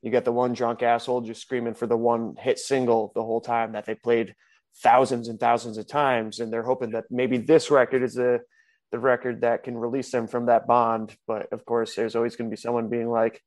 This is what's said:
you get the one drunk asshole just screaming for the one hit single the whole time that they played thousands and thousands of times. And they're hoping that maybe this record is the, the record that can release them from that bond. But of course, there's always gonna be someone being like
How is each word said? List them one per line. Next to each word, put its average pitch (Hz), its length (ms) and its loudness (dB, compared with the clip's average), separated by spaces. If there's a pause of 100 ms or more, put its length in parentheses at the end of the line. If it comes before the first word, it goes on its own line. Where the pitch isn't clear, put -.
you 117 80 -8
get 120 140 2
the 117 80 0
one 123 200 0
drunk 117 300 -2
asshole 120 400 0
just 113 200 -12
screaming 117 320 -6
for 120 120 -6
the 113 100 0
one 117 400 0
hit 127 220 0
single 117 560 0
the 113 80 -2
whole 113 180 -2
time 113 320 -2
that 107 140 -8
they 113 80 -6
played 117 400 0 (480)
thousands 120 460 4
and 110 120 -10
thousands 117 380 0
of 107 100 -10
times. 127 500 0
And 113 140 -6
they're 117 100 -4
hoping 127 280 -2
that 113 200 -6
maybe 123 280 0
this 147 320 4
record 131 320 4
is 120 120 -4
the, 123 260 2 (520)
the 117 60 -4
record 120 420 0
that 117 240 0
can 120 120 -8
release 120 360 -6
them 113 160 -2
from 120 180 -2
that 113 200 4
bond. 113 500 2 (100)
But 107 260 -6
of 113 120 -10
course, 113 320 -2
there's 113 180 -2
always 117 220 0
gonna 113 140 -6
be 107 60 -8
someone 117 320 -4
being 117 220 -2
like 113 360 0